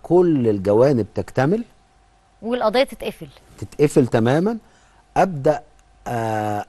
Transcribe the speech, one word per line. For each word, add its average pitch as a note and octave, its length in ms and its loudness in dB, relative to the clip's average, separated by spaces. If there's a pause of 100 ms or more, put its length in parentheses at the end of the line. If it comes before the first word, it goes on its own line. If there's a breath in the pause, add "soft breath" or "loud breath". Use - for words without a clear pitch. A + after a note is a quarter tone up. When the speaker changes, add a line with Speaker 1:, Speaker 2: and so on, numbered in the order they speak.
Speaker 1:
كل E3 460 2
الجوانب G#2+ 680 2
تكتمل D3 500 -2 (760)
Speaker 2:
والقضية A#3 420 -2
تتقفل. G#3+ 440 -12 (300)
Speaker 1:
تتقفل C#3+ 480 2
تمامًا، D3 520 0 (580 soft breath)
أبدأ، D#3+ 460 0 (440)
آه، A2 640 -4